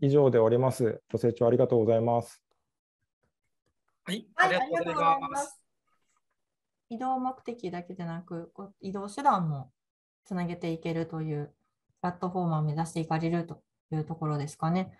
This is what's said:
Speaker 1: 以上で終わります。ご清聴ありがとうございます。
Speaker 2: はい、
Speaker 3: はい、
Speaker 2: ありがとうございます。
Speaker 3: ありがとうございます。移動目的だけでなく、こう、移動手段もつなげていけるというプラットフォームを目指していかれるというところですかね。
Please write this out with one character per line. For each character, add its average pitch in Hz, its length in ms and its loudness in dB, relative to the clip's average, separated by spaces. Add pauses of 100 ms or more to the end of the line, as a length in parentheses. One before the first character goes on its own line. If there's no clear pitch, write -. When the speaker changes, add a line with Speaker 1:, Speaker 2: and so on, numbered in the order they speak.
Speaker 1:
以 143 80 4
上 139 220 6
で 120 60 4
終 113 60 6
わ 110 60 6
り 120 80 4
ま 127 140 2
す。 113 300 -2 (100)
ご 113 60 0
清 117 160 2
聴 117 140 2
あ 117 40 4
り 123 60 6
が 127 100 4
と 127 100 2
う - 20 4
ご 110 60 4
ざ 117 100 4
い 113 60 2
ま 117 200 2
す。 - 200 -12 (1600)
Speaker 2:
は 180 100 -8
い、 226 220 -6
Speaker 3:
は 359 160 4
い、 185 40 2
Speaker 2:
あ 180 40 2
り - 0 -
が - 20 -
と - 60 -2
う - 20 -8
ご 339 80 -2
ざ - 60 0
い - 20 -6
ま 170 40 -4
す。 - 0 -
Speaker 3:
あ - 0 -
り - 0 -
が - 20 -2
と - 0 -
う - 20 -4
ご - 60 -2
ざ 165 280 2
い - 20 -12
ま 135 80 -6
す。 - 200 -4 (1300)
移 226 80 -10
動 262 220 -2
目 262 220 -6
的 185 300 -10
だ 175 120 -8
け 190 100 -14
で 185 100 -10
な 165 180 -8
く、 165 320 -12
こ 196 100 -16
う、 196 180 -16
移 196 100 -8
動 202 160 -6
手 285 160 -8
段 196 260 4
も 139 220 -6 (540)
つ 190 100 -8
な 175 100 -2
げ 170 120 -6
て 165 140 -4
い 165 80 -4
け 165 140 -4
る 165 120 -2
と 160 160 -6
い 156 180 -4
う 147 60 -6
プ - 60 -14 (500)
ラ 180 100 -2
ッ 175 60 -10
ト 185 120 -6
フ 185 100 -4
ォ 175 40 0
ー 170 40 0
ム 160 80 2
を 156 80 0
目 151 100 0
指 165 140 -2
し - 60 -12
て 165 60 -4
い 160 80 -4
か 160 100 0
れ 165 120 -2
る 170 180 0
と - 140 -16 (300)
い 160 40 -2
う 156 80 -2
と 165 120 -10
こ 156 120 -6
ろ 151 100 0
で 143 120 -4
す - 80 -16
か 160 140 -2
ね。 190 280 -2